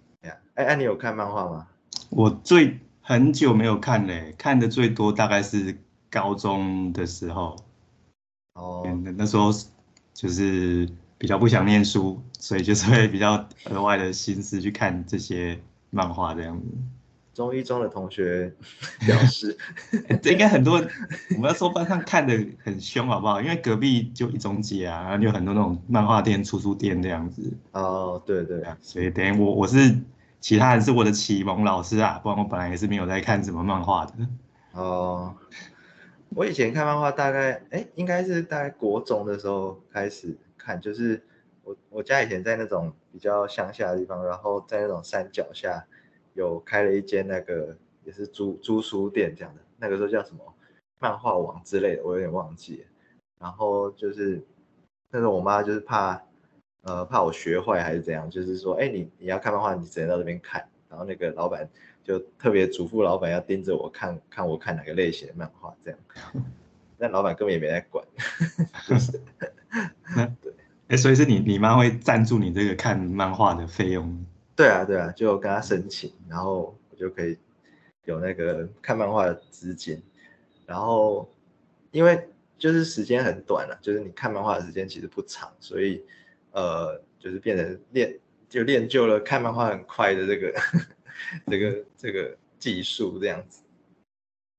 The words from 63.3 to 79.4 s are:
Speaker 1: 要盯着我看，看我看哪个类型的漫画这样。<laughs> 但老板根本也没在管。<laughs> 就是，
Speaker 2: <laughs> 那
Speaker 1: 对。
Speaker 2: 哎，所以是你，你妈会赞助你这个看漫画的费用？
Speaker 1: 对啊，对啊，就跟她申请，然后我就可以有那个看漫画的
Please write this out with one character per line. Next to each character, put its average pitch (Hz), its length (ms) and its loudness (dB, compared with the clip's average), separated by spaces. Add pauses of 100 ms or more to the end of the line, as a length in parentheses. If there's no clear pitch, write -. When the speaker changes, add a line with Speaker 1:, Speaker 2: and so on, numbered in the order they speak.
Speaker 1:
要 87 100 0
盯 95 220 -4
着 87 140 -2
我 - 140 -8
看， 87 280 -8 (120)
看 92 160 -6
我 80 100 -2
看 82 180 -6
哪 76 100 -8
个 78 100 -12
类 87 160 2
型 - 180 -10
的 - 80 -20
漫 82 140 -12 (100)
画 78 140 -18 (100)
这 85 60 -12
样。 - 100 -18 (340)
<laughs> - 600 -12
但 117 140 -2
老 95 120 2
板 95 120 0
根 107 120 -2
本 95 60 2
也 82 80 2
没 76 80 -2
在 85 120 -2 (100)
管。 - 140 -8 (420)
<laughs> - 420 -6
就 123 100 4
是， - 220 0 (460)
Speaker 2:
<laughs> 185 500 -8
那 120 100 2 (140)
Speaker 1:
对。 - 120 -14 (360)
Speaker 2:
哎， 127 80 4
所 131 140 6
以 131 40 8
是 131 100 8
你， 107 160 6
你 104 180 2
妈 110 180 6
会 120 220 6
赞 117 260 4
助 117 140 4
你 90 140 0
这 101 140 2
个 92 80 0
看 98 240 0
漫 95 340 -2
画 95 200 4
的 85 140 -6
费 92 240 -2
用？ 87 340 -4 (320)
Speaker 1:
对 147 120 8
啊， 95 160 4
对 95 140 0
啊， 85 140 -2
就 107 260 2
跟 101 120 -4
她 104 100 0
申 95 280 -2
请， - 240 -12 (160)
然 82 100 -8
后 92 380 -6 (140)
我 - 60 -20
就 92 140 -6
可 90 160 -6
以 82 120 -6 (680)
有 82 160 -6
那 92 140 -4
个 85 340 -4 (140)
看 113 140 -2
漫 104 140 -2
画 104 160 2
的 85 80 0 (160)